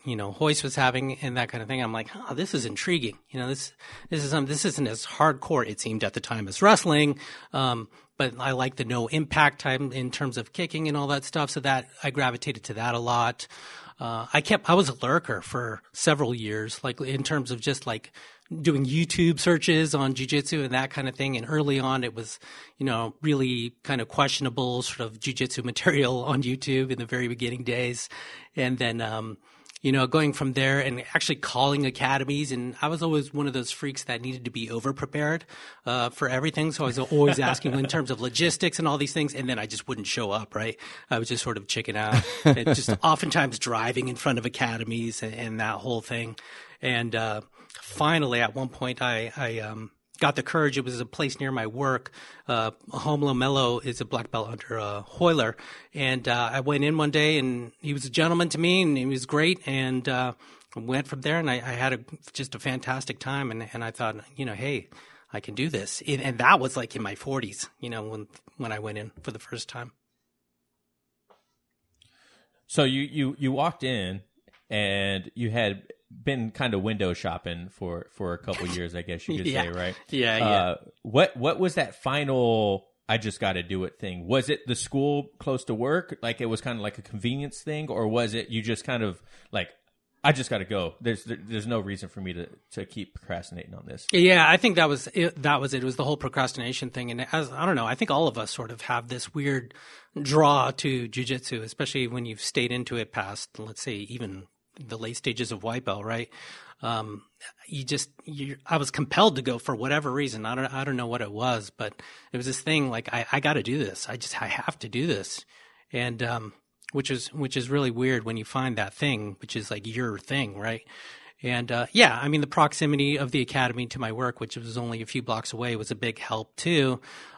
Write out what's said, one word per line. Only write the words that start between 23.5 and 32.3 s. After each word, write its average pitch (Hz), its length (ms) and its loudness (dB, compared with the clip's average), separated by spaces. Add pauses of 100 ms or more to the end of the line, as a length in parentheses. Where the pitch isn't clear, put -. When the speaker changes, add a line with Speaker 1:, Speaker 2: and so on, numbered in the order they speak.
Speaker 1:
kind 135 160 0
of 113 80 -4
questionable 127 760 2
sort - 260 -6
of 110 100 -14
jiu-jitsu 127 440 -2
<laughs> - 20 -4
material 127 600 2
on 135 180 2
YouTube 131 500 0
in 113 60 -6
the 117 80 -6
very 123 200 -2
beginning 120 380 -4
days. 120 440 -2 (460)
And 127 240 2
then, 117 220 0
um, 110 380 -4 (420)
you 131 120 2
know, 135 140 6
going 151 260 4
from 135 220 0
there 135 260 4
and 127 220 -2 (120)
actually 160 220 2
calling 139 480 2
academies. 135 680 0